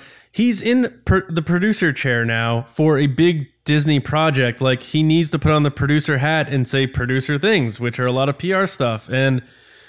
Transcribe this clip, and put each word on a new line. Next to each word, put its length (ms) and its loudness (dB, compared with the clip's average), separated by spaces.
he's 300 0
in 320 0
per-, 240 2
the 120 -2
producer 520 0
chair 320 0
now 440 -2
for 280 2
a 100 2
big 400 2
Disney 360 2
project. 640 0
Like, 220 0
he 200 -2
needs 280 2
to 80 -2
put 120 2
on 120 4
the 80 2
producer 480 0
hat 300 0
and 180 0
say 200 0
producer 500 -2
things, 420 0
which 200 -6
are 60 -2
a 80 0
lot 160 0
of 80 -4
P 160 -4
R 140 0
stuff. 420 -4
And 320 0